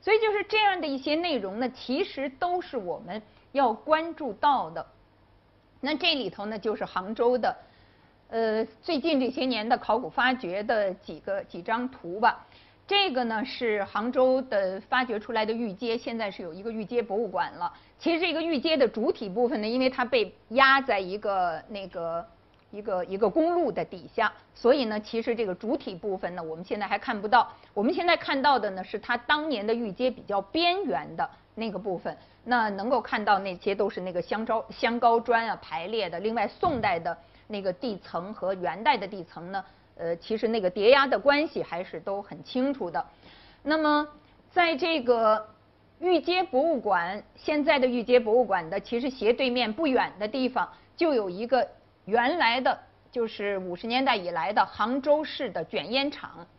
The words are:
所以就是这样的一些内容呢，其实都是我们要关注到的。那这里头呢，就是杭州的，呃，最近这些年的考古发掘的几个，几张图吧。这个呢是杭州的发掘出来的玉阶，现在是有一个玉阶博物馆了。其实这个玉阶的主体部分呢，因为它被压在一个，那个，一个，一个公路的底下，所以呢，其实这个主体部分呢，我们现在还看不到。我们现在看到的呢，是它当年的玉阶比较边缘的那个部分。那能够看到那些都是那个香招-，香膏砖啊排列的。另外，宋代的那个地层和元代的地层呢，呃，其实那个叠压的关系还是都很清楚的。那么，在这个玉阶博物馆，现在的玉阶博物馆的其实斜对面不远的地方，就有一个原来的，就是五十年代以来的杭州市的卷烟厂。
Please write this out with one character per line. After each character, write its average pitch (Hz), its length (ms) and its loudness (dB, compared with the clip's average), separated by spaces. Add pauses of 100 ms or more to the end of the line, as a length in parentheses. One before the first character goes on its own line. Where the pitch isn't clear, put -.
所 392 120 4
以 440 60 6
就 440 120 2
是 403 140 0
这 427 160 0
样 392 180 2
的 320 80 -2
一 277 100 -2
些 285 180 0
内 330 220 0
容 196 220 -6
呢， 254 100 0
其 254 340 -2
实 285 260 -6 (100)
都 359 220 0
是 - 160 -8
我 175 280 -6
们 196 160 -10 (300)
要 254 220 2
关 311 420 0
注 269 180 -6
到 226 360 2
的。 165 140 -10 (1000)
那 285 140 -2
这 330 200 2
里 247 120 -4
头 202 200 -8
呢， 214 100 -6
就 208 180 -2
是 208 80 -6
杭 190 300 -6
州 233 240 4
的， 220 180 0 (760)
呃， 226 360 0 (160)
最 320 180 -2
近 277 200 2
这 262 100 0
些 - 160 -4
年 226 220 -2
的 233 100 4
考 - 220 0
古 254 100 -8
发 254 240 2
掘 208 300 -4
的 214 320 0
几 160 240 -14
个， 196 240 -6
几 - 180 -14
张 233 260 -2
图 196 320 -10
吧。 226 240 2 (440)
这 392 240 2
个 247 120 0
呢 226 200 -2
是 220 400 -2
杭 214 280 -4
州 262 320 4
的 196 380 -2
发 254 220 0
掘 233 160 -4
出 214 120 -12
来 220 120 2
的 214 80 -2
玉 226 220 -4
阶， 226 240 -4
现 247 180 -6
在 226 140 -4
是 196 140 -12
有 165 100 -10
一 180 80 -14
个 226 100 -8
玉 220 140 -6
阶 240 160 -2
博 202 160 -4
物 226 100 -2
馆 170 260 -2
了。 151 180 -6 (260)
其 330 160 0
实 330 60 0
这 349 120 0
个 311 100 -2
玉 320 180 0
阶 320 180 0
的 254 100 4
主 233 240 -2
体 233 160 -4
部 220 200 0
分 247 140 -2
呢， 214 60 -2
因 240 120 -2
为 262 100 4
它 262 160 -2
被 226 260 0 (180)
压 269 300 6
在 254 200 0
一 190 180 -6
个， 185 500 -2
那 196 200 -12
个， 170 360 -6 (460)
一 202 140 -12
个， 190 220 -2
一 190 120 -6
个 214 100 4
公 320 280 2
路 330 160 2
的 180 120 -2
底 160 300 -12
下， 214 180 2 (220)
所 - 180 4
以 277 140 4
呢， 214 140 -2
其 226 200 -4
实 233 160 -2
这 214 120 -2
个 180 80 -2
主 220 200 -2
体 226 200 -6
部 190 200 -4
分 185 200 -6
呢， 180 80 -8
我 160 120 -8
们 170 80 -12
现 208 160 -4
在 202 80 -4
还 202 100 -2
看 214 220 -4
不 202 80 -6
到。 220 240 6 (220)
我 208 80 -2
们 240 100 4
现 339 140 0
在 349 100 6
看 311 240 0
到 269 200 6
的 208 100 -2
呢， 190 140 -8
是 202 160 -6
它 240 180 -2
当 302 320 0
年 208 160 -2
的 220 80 2
玉 233 180 -2
阶 247 200 0
比 254 100 -14
较 202 180 -2
边 349 440 0
缘 170 320 -4
的 165 120 -2 (280)
那 220 160 -6
个 196 60 -6
部 185 200 -4
分。 - 180 -8 (320)
那 233 220 2
能 196 180 -4
够 240 140 2
看 220 240 -4
到 202 140 6
那 190 180 -6
些 196 160 -2
都 202 160 0
是 190 120 -10
那 180 120 -8
个 175 80 -2
香 220 240 -4
招-， 220 240 -2
香 233 300 -2
膏 233 200 6
砖 226 300 2
啊 185 100 -2
排 165 280 -8
列 214 200 -2
的。 170 120 -6
另 220 160 -2
外， 214 120 0
宋 294 320 -2
代 196 200 0
的 170 180 -6 (300)
那 208 120 -6
个 190 140 -2
地 214 240 -6
层 180 340 -8
和 190 220 -4
元 175 300 -4
代 277 120 4
的 196 120 -4
地 190 160 -10
层 175 280 -14
呢， 196 140 -6 (320)
呃， 170 200 -2
其 220 200 -4
实 220 100 0
那 220 140 0
个 185 80 4
叠 208 220 4
压 277 160 8
的 254 100 2
关 285 300 4
系 - 160 -6
还 175 200 -8
是 190 160 -10
都 196 220 -6
很 151 220 -16
清 262 280 -2
楚 220 200 -6
的。 170 120 -4 (600)
那 302 160 0
么， 302 280 2 (440)
在 339 240 4
这 320 260 0
个 226 420 4 (560)
玉 349 200 4
阶 359 240 0
博 262 180 0
物 311 180 2
馆， 190 440 0 (120)
现 294 300 -2
在 294 140 4
的 254 80 2
玉 240 160 0
阶 247 160 6
博 226 120 0
物 247 140 6
馆 185 240 -2
的 196 100 -2
其 233 200 -4
实 262 100 -2
斜 240 240 2
对 254 160 2
面 240 240 0
不 320 140 0
远 208 320 2
的 208 80 -2
地 254 200 0
方， 214 220 -2 (260)
就 320 200 2
有 208 120 0
一 190 200 -6
个 240 200 2 (380)
原 240 320 2
来 247 240 2
的， 247 160 2 (340)
就 233 140 -2
是 202 320 -4
五 185 180 -6
十 226 120 -10
年 247 180 2
代 262 100 4
以 180 140 -4
来 170 240 -2
的 220 100 6
杭 226 380 0
州 302 220 4
市 285 260 -6
的 175 160 -4
卷 175 260 -6
烟 277 200 0
厂。 170 340 -14 (140)